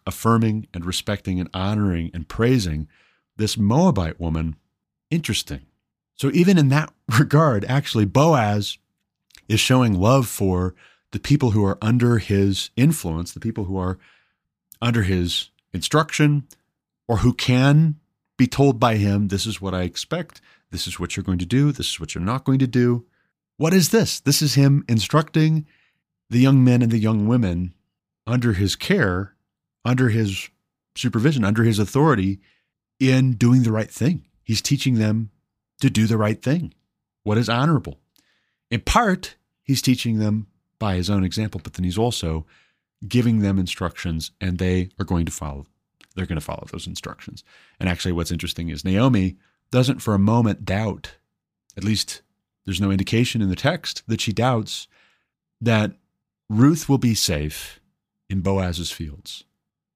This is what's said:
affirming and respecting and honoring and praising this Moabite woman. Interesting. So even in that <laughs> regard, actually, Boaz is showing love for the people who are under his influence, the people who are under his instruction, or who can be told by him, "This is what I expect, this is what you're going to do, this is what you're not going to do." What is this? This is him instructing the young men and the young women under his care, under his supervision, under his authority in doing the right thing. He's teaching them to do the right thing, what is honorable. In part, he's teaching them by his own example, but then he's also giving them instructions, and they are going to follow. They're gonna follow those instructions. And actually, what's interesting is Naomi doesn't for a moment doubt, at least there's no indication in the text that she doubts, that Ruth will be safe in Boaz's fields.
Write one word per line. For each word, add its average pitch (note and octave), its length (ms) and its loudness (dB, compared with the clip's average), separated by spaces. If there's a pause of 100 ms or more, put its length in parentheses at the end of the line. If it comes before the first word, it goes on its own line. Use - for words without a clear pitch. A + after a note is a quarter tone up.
affirming A2 680 0
and E2+ 120 -10
respecting F#2 540 -4
and F2+ 140 -6
honoring F#2+ 600 -2
and E2+ 140 -10
praising F#2+ 600 0 (480)
this G#2+ 200 -2
Moabite A2 640 2
woman. D#2+ 380 -4 (520)
Interesting. D3 520 -6 (540)
So C3+ 180 -4
even F3+ 240 6
in D3 120 4
that D3+ 320 0
<laughs> A2 180 0
regard, C#3+ 460 2
actually, B2+ 400 0
Boaz G#2+ 720 2 (720)
is G#2+ 140 0
showing B2 380 2
love A#2+ 280 4
for F#2 480 -2 (360)
the A2+ 80 -6
people C#3+ 320 2
who G#2 140 2
are G2 160 -2
under A#2+ 360 2
his G2 580 0
influence, F#2 560 0
the - 80 -16
people A2+ 240 -6
who F#2 140 -6
are F#2 200 -4 (840)
under A#2 220 0
his F2+ 460 -2 (240)
instruction, D3 760 0 (600)
or A#2 100 0
who B2 160 2
can C#3+ 600 4 (420)
be B2+ 80 4
told C3+ 340 2
by A2+ 180 2
him, G2+ 320 2
"This G2 180 -4
is G2+ 120 -8
what F#2+ 140 -6
I F#2 80 -2
expect, D#3 580 -8 (300)
this - 160 -8
is - 140 -10
what F2 160 -6
you're G2 80 -6
going F2+ 160 -2
to F2+ 80 -4
do, C#3 240 2
this - 180 -8
is - 100 -8
what D#2+ 140 -10
you're E2 100 -6
not A#2+ 200 -4
going C3+ 160 0
to C3 80 2
do." A#2+ 380 0 (520)
What D#3+ 160 0
is F3+ 160 4
this? A3 300 2
This C#3+ 220 0
is C#3+ 120 0
him C#3 340 4
instructing D#3 800 0 (640)
the A#2 100 2
young C3 240 8
men B2 180 6
and A2+ 100 2
the A#2 60 2
young A2 300 2
women F2+ 460 0 (520)
under A#2+ 280 0
his F#2+ 220 0
care, G2 600 -2 (480)
under B2+ 260 2
his G#2+ 400 -2 (460)
supervision, B2 480 0
under G#2+ 200 2
his A2+ 160 2
authority G#2 600 0 (600)
in C3 340 2
doing A#2+ 300 4
the A2+ 80 2
right A2 200 -2
thing. D3 340 -2 (180)
He's A2 180 -2
teaching C3 340 0
them A2 340 0 (520)
to C3+ 80 2
do A2 180 2
the A2+ 100 0
right G#2+ 240 0
thing, C3+ 320 -2 (500)
what G#2 140 0
is A#2 120 2
honorable. B2 500 0 (720)
In A#2 100 -2
part, G3+ 540 0 (260)
he's C3 200 -2
teaching A#2+ 360 0
them G#2+ 300 -2 (320)
by G2+ 160 -2
his F2+ 140 -2
own G2+ 140 2
example, F#2+ 400 -4
but - 100 -16
then F#2 100 -6
he's F2+ 140 -2
also F#2 480 -4 (640)
giving A#2 320 2
them G2 200 0
instructions, E2+ 720 -6 (100)
and F#2 160 -4
they F#2 400 0
are G2 80 -6
going E2+ 200 -2
to D#2+ 60 -6
follow. C#2+ 360 -12 (480)
They're F#2 100 -6
gonna D#2+ 160 -6
follow - 300 -12
those D#2+ 160 -12
instructions. - 560 -14 (360)
And F#2 100 -2
actually, F2+ 240 -2
what's E2 180 -4
interesting E2+ 380 -6
is D#2 160 -10
Naomi F#2+ 500 2 (360)
doesn't B2+ 280 0
for A2 140 -2
a G2 60 2
moment G#2+ 460 2
doubt, G2 520 -6 (580)
at - 80 -10
least G#2 380 -4 (440)
there's F#2 140 -6
no G2 120 0
indication A2+ 500 0
in G2 80 0
the F#2 80 -2
text - 500 -4
that A2+ 140 -4
she A2+ 100 -4
doubts, A2+ 560 -4 (720)
that A2 380 0 (520)
Ruth C3+ 380 4
will C#3 100 2
be A2+ 180 0
safe - 680 -4 (480)
in F#2+ 120 -2
Boaz's F2 500 -2
fields. - 520 -14 (520)